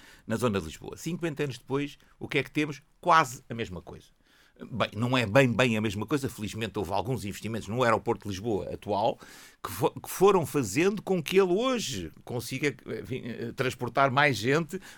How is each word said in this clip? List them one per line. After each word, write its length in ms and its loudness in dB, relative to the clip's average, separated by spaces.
na 80 -2
zona 240 0
de 80 -2
Lisboa." 300 -12
Cinquenta 480 -4
anos 140 -6
depois, 380 -6
o 80 -10
que 120 -2
é 40 4
que 80 -10
temos? 320 -2
Quase 480 4
a 60 -10
mesma 260 -8
coisa. 280 -18
Bem, 240 -2
não 220 0
é 80 2
bem, 260 6
bem 280 2
a 20 0
mesma 240 -2
coisa. 240 0
Felizmente 500 -6
houve 140 -4
alguns 320 -2
investimentos 420 -6
no 160 -2
aeroporto 420 2
de 40 -6
Lisboa 460 -4
atual 440 -2
que 60 -10
fo-, 200 0
que 200 -10
foram 340 6
fazendo 560 0
com 220 0
que 180 4
ele 100 4
hoje 640 0
consiga, 520 -4
enfim, 220 -8
eh, 320 -8
transportar 540 0
mais 260 4
gente 420 0